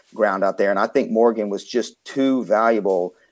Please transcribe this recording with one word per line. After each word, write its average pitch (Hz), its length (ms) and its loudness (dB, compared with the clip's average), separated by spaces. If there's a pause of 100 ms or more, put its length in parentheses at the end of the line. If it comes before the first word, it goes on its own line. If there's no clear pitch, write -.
(140)
ground 98 300 0
out 98 140 0
there. 101 120 2
And 98 100 0
I 110 80 0
think 131 240 -2
Morgan 110 380 2
was 98 160 -6
just - 400 -4
too 135 400 -2
valuable, 101 680 0 (180)